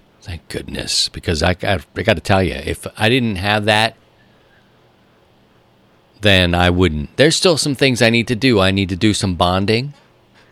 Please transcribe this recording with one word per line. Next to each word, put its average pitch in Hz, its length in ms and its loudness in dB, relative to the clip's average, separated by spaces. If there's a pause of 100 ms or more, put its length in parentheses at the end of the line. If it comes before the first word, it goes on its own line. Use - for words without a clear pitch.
(220)
Thank - 280 -16
goodness, - 600 -6
because 78 320 -4
I, 90 220 2
I, 101 160 -2 (160)
I 92 80 -6
gotta 107 180 0
tell 95 220 2
you, 82 100 -2
if - 320 -8 (100)
I 110 140 -2
didn't 117 280 0
have 104 280 -2
that, 107 300 0 (2250)
then 92 340 2
I 87 160 2
wouldn't. 85 480 0
There's 151 180 4
still 175 220 2
some 147 160 -4
things 127 300 0
I 113 80 4
need 117 160 0
to 123 80 -2
do. 117 240 2
I 95 100 2
need 95 200 0
to 95 60 -4
do 101 200 2
some 95 180 -2
bonding. 104 640 -2 (560)